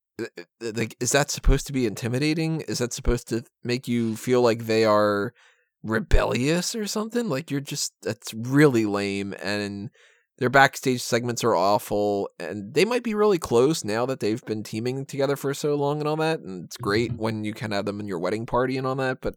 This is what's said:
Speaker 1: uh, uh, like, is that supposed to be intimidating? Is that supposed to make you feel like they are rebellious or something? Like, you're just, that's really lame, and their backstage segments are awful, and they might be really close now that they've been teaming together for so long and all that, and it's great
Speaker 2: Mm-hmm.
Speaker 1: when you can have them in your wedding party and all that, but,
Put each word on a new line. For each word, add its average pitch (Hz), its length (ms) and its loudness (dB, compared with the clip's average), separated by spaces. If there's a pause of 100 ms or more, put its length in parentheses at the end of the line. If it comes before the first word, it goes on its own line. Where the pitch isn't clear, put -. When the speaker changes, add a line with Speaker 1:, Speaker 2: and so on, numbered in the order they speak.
(200)
Speaker 1:
uh, 113 60 -6 (120)
uh, - 380 -12
like, 113 240 -4
is 120 100 -2
that 143 200 2
supposed - 360 2
to 139 60 -10
be 127 140 0
intimidating? 151 760 -2
Is 107 160 -6
that 123 140 -2
supposed - 360 -2
to 113 140 -2 (220)
make 123 240 -4
you 117 280 0
feel 123 260 2
like 113 240 2
they 110 180 4
are 104 500 4 (480)
rebellious 113 960 2
or 214 100 -4
something? 226 420 -4
Like, 147 220 -4
you're 139 100 -2
just, 143 320 -6 (100)
that's - 300 -6
really 123 540 4
lame, 101 560 -2
and 101 480 -4 (480)
their 127 120 2
backstage 131 520 4
segments 120 420 -2
are 113 120 4
awful, 101 840 2
and 98 360 -8
they 156 100 4
might 247 180 -2
be 220 120 -2
really 208 240 4
close 131 460 4
now 110 220 0
that 131 140 -4
they've 110 260 0
been 107 160 -4
teaming 127 420 -6
together 139 320 -2
for 139 160 -4
so 147 220 0
long 143 260 0
and 151 80 -2
all 156 80 0
that, 156 240 0
and 92 240 -10
it's - 120 -16
great 110 360 0
Speaker 2:
Mm-hmm. 113 100 -8
Speaker 1:
when 107 220 -2
you 107 100 -4
can 107 180 -6
have 101 140 -2
them 101 140 -6
in 107 60 -8
your 92 140 -4
wedding 107 260 -2
party 127 320 0
and 131 80 -4
all 131 100 -2
that, 131 240 -2
but, 107 160 -4